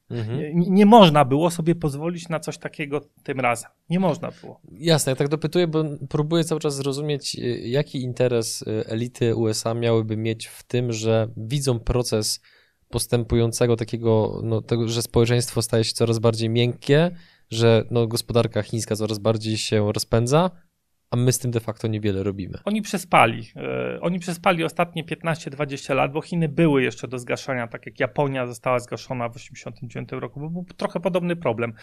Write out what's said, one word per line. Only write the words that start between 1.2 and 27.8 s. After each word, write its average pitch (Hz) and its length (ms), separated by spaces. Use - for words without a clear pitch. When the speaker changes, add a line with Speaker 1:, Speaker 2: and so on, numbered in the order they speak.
Speaker 2:
było 151 260
sobie 170 240
pozwolić 165 540
na 156 100
coś 151 180
takiego 143 440
tym 131 160
razem. 120 320
Nie 170 100
można 143 300
było. - 200
Speaker 1:
Jasne, 156 400
ja 131 40
tak 143 120
dopytuję, 160 400
bo 156 160
próbuję 156 340
cały 156 180
czas 147 140
zrozumieć, 139 600
y, - 40
jaki 131 360
interes, 123 600
y, 110 260
elity 117 480
U 113 120
S 107 200
A 113 60
miałyby 113 440
mieć 113 280
w - 180
tym, 123 280
że 110 360
widzą 123 420
proces 113 640
postępującego 117 880
takiego, 110 680
no, 110 180
tego, 117 260
że 117 140
społeczeństwo 120 600
staje 110 220
się - 100
coraz 113 260
bardziej 113 300
miękkie, 123 600
że, 113 400
no, 117 160
gospodarka 113 560
chińska 110 320
coraz 107 240
bardziej 110 380
się 104 340
rozpędza, 131 600
a 131 60
my 123 160
z - 80
tym 123 120
de 117 80
facto 113 280
niewiele 104 360
robimy. 98 420
Speaker 2:
Oni 208 160
przespali, 117 640
e, 127 460
oni 180 180
przespali 175 440
ostatnie 170 400
piętnaście, 156 480
dwadzieścia 139 420
lat, 139 180
bo 151 100
Chiny 165 280
były 139 340
jeszcze 123 240
do 123 120
zgaszenia, 123 480
tak - 180